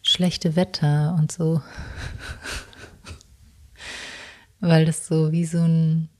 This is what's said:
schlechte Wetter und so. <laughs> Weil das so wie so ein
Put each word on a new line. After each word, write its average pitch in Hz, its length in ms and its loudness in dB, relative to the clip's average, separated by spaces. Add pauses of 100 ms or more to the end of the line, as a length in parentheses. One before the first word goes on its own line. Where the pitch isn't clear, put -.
schlechte 175 540 0
Wetter 151 600 2
und 156 140 2
so. 160 300 0
<laughs> - 3000 -16
Weil 165 240 6
das 160 220 0
so 156 260 2
wie 170 120 2
so 165 180 -2
ein 160 460 4 (100)